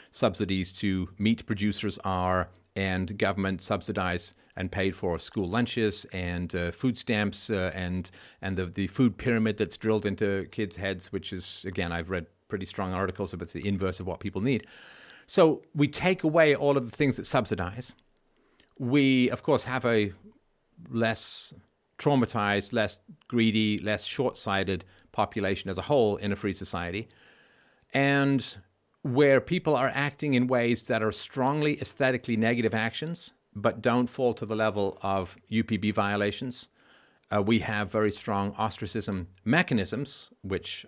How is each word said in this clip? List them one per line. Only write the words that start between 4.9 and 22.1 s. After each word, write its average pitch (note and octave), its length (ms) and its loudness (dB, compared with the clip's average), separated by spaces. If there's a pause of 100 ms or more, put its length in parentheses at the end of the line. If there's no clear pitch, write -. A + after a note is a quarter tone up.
for E2+ 240 -2
school F#2+ 300 -4
lunches A2+ 640 0
and, F2+ 420 -4
uh, F2 160 -2
food B2+ 260 -2
stamps, G#2 520 -2
uh, F#2 240 0
and, F2+ 380 -4 (300)
and F#2+ 140 -4
the, F#2 120 -2
the F#2+ 200 -2
food A2+ 300 2
pyramid A2+ 400 0
that's G2 180 -2
drilled A2 300 0
into G2 460 0
kids' G#2 260 -6
heads, F#2+ 340 -6
which G2 220 -6
is, - 340 -8
again, F2+ 240 -2
I've E2+ 180 -4
read F2+ 180 -4 (200)
pretty F#2+ 180 -6
strong F#2 280 -4
articles F#2 400 -4
about F2 160 -8
the F2 180 -6
inverse F#2+ 320 -2
of F2+ 80 -6
what F2 140 -8
people G2 180 -6
need. A#2 280 0 (580)
So D#3+ 360 4 (140)
we D3 120 4
take F3+ 360 0
away D#3 320 6
all C#3+ 200 2
of B2 140 -2
the - 60 -18
things C#3 220 2
that - 80 -6
subsidize. G#2+ 680 -2 (840)
We, C3 500 4
of - 140 -6
course, C#3 200 2
have B2+ 220 -4
a G#2+ 260 4 (800)
less A2+ 640 0 (460)
traumatized, A2 760 2